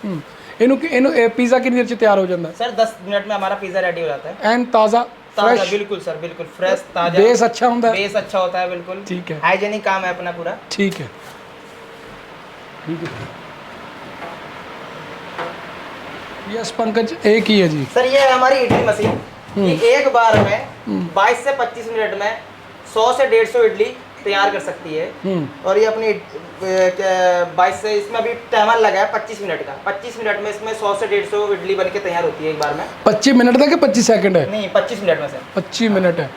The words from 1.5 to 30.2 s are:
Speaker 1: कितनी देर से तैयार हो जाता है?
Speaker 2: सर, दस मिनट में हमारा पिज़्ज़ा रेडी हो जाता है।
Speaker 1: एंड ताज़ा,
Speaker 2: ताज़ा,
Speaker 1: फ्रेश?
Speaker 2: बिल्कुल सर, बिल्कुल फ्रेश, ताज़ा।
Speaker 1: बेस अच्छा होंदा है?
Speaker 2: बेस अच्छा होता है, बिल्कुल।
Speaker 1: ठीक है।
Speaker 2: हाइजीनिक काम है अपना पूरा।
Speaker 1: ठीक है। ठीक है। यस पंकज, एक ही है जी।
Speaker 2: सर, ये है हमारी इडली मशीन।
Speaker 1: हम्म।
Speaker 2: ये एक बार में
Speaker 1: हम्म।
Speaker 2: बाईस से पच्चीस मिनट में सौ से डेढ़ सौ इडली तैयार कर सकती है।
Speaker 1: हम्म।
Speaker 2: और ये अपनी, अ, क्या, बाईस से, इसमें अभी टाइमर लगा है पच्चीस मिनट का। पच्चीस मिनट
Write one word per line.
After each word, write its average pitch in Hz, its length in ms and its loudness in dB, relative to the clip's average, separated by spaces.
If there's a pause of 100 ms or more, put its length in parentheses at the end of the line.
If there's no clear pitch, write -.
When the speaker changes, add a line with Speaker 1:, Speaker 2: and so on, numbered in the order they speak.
Speaker 1:
कितनी 247 180 0
देर 247 100 2
से 240 80 -4
तैयार 208 240 4
हो 190 80 2
जाता 170 220 -4
है? 170 60 -12
Speaker 2:
सर, 233 160 -4
दस 220 260 0 (120)
मिनट 202 180 -2
में 208 100 -2
हमारा 196 180 -2
पिज़्ज़ा 196 260 -4
रेडी 175 200 -2
हो 165 60 -4
जाता 143 220 -6
है। 208 240 0
Speaker 1:
एंड 240 140 2
ताज़ा, 220 360 4 (340)
Speaker 2:
ताज़ा, 226 200 4
Speaker 1:
फ्रेश? 185 140 0
Speaker 2:
बिल्कुल 202 300 -4
सर, 160 160 -6
बिल्कुल 165 300 -10
फ्रेश, 190 320 -2 (160)
ताज़ा। 170 240 0
Speaker 1:
बेस 220 240 6
अच्छा - 240 0
होंदा 240 220 2
है? 226 60 2
Speaker 2:
बेस 202 220 -2
अच्छा 202 220 -2
होता 185 200 0
है, 180 120 -2
बिल्कुल। 185 380 -10
Speaker 1:
ठीक 180 220 -8
है। 151 100 -8
Speaker 2:
हाइजीनिक 196 440 0
काम 190 180 0
है 180 120 -4
अपना 180 160 -8
पूरा। 170 260 -8 (140)
Speaker 1:
ठीक 196 240 0
है। 147 120 -10 (1800)
ठीक 160 140 -8
है। 120 360 -12 (3250)
यस 220 100 -6
पंकज, 220 460 -2 (100)
एक 214 180 6
ही 214 160 6
है 175 80 6
जी। 147 260 -2
Speaker 2:
सर, 247 100 4
ये 269 160 4
है 269 120 6
हमारी 262 240 4
इडली 226 280 2
मशीन। 214 360 0 (360)
Speaker 1:
हम्म। 202 100 2
Speaker 2:
ये 220 300 4
एक 269 160 2
बार 226 280 6
में 202 260 0 (200)
Speaker 1:
हम्म। 185 280 -2
Speaker 2:
बाईस 233 300 2
से 277 80 0
पच्चीस 240 340 -4
मिनट 214 340 -4
में 214 200 -4 (540)
सौ 226 180 4
से 262 140 2
डेढ़ 226 220 4
सौ 240 140 2
इडली 214 340 2 (280)
तैयार 196 260 2
कर 196 100 -4
सकती 165 340 -10
है। 160 180 -4 (120)
Speaker 1:
हम्म। 175 240 -2 (180)
Speaker 2:
और 196 120 4
ये 220 60 6
अपनी, 220 220 0
अ, 196 140 0 (420)
क्या, 185 840 2
बाईस 180 380 -2
से, 214 100 -2
इसमें 208 280 -2
अभी 233 140 -2
टाइमर 226 420 2
लगा 202 240 4
है 208 120 0
पच्चीस 214 300 -6
मिनट 160 240 -6
का। 139 60 -12 (140)
पच्चीस 226 320 -8
मिनट 208 220 -2